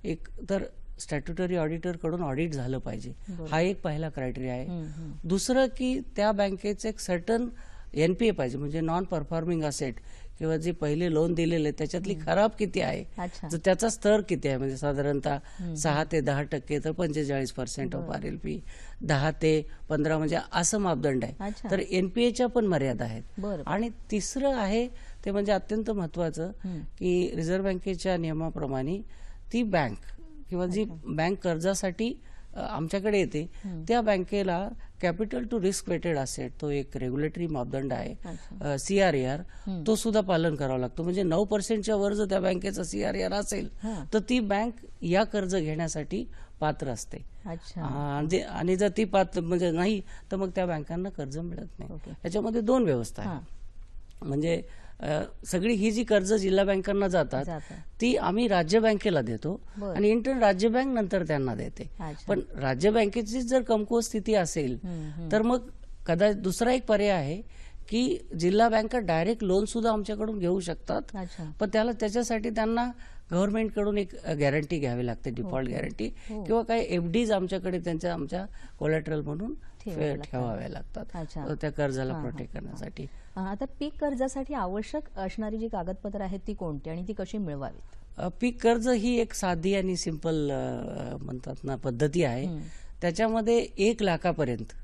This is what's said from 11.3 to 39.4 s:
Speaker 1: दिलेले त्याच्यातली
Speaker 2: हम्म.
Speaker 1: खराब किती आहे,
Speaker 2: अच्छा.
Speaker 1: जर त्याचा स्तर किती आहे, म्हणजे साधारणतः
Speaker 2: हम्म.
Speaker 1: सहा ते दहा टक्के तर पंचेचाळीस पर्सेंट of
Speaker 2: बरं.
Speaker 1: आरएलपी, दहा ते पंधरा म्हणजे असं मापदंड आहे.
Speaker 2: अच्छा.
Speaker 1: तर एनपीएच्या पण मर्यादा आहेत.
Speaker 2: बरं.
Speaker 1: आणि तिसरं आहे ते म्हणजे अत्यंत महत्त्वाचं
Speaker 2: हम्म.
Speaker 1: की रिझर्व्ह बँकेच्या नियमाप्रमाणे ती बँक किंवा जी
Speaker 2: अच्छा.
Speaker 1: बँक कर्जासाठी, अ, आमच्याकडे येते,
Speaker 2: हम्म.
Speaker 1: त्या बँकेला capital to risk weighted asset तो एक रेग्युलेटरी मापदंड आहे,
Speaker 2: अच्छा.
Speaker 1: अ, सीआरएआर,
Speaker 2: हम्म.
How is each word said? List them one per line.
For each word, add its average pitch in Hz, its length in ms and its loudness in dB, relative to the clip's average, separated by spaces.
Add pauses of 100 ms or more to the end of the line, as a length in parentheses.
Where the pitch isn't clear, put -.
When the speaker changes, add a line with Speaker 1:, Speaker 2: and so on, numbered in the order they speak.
Speaker 1:
दिलेले 165 380 2
त्याच्यातली 170 420 -2
Speaker 2:
हम्म. 156 120 -6
Speaker 1:
खराब 190 240 4 (100)
किती 185 220 0
आहे, - 240 -2 (120)
Speaker 2:
अच्छा. 180 300 -6
Speaker 1:
जर 165 180 -2
त्याचा 190 240 6
स्तर 214 320 4
किती 156 260 0
आहे, 135 100 2
म्हणजे 135 200 -2
साधारणतः 143 580 2
Speaker 2:
हम्म. 170 380 -8
Speaker 1:
सहा 156 380 2
ते 160 100 2
दहा 143 220 2
टक्के 147 360 -2
तर 160 120 0
पंचेचाळीस 147 600 0
पर्सेंट 127 440 -4
of 135 60 -4
Speaker 2:
बरं. 147 160 -4
Speaker 1:
आरएलपी, 147 420 -6 (420)
दहा 156 300 2
ते 156 380 2 (200)
पंधरा 156 280 2
म्हणजे 156 200 2 (160)
असं 170 240 2
मापदंड 147 460 2
आहे. 117 160 -4
Speaker 2:
अच्छा. 208 320 -6
Speaker 1:
तर 196 80 4
एनपीएच्या 220 680 2
पण 226 180 2
मर्यादा 135 400 2
आहेत. 113 180 -6 (140)
Speaker 2:
बरं. 190 300 -4
Speaker 1:
आणि 208 220 0 (220)
तिसरं 262 440 0
आहे 226 320 2 (380)
ते 202 60 0
म्हणजे 202 200 2
अत्यंत 214 400 0
महत्त्वाचं 170 600 -2 (140)
Speaker 2:
हम्म. 180 140 -4
Speaker 1:
की 180 560 0
रिझर्व्ह 185 360 2
बँकेच्या 185 460 0
नियमाप्रमाणे 156 800 -2 (540)
ती 233 100 2
बँक 185 340 2 (520)
किंवा 180 160 0
जी 180 160 0
Speaker 2:
अच्छा. 170 140 -2 (100)
Speaker 1:
बँक 165 380 0
कर्जासाठी, 190 800 0 (340)
अ, - 40 -6
आमच्याकडे 196 600 2
येते, 165 300 0 (160)
Speaker 2:
हम्म. 170 220 -6
Speaker 1:
त्या 240 140 4
बँकेला 196 680 2 (340)
capital 202 360 0
to 233 140 -4
risk 190 360 0
weighted 170 260 0
asset 135 340 -2 (120)
तो 151 80 -2
एक 143 280 -2
रेग्युलेटरी 147 500 -2
मापदंड 135 460 -2
आहे, - 220 -4 (100)
Speaker 2:
अच्छा. 156 480 -6
Speaker 1:
अ, 135 60 0
सीआरएआर, 151 600 4
Speaker 2:
हम्म. 180 480 -6